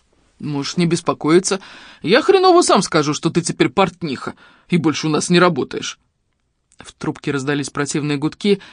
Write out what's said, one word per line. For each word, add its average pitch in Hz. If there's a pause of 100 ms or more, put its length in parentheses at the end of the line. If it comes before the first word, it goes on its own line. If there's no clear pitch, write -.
(400)
Можешь 143
не 175
беспокоиться. 170 (420)
Я 220
Хренову 370
сам 254
скажу, 151
что -
ты 170
теперь 165
портниха 165 (340)
и -
больше 156
у -
нас 151
не 175
работаешь". - (760)
В -
трубке -
раздались 139
противные 147
гудки, 190 (140)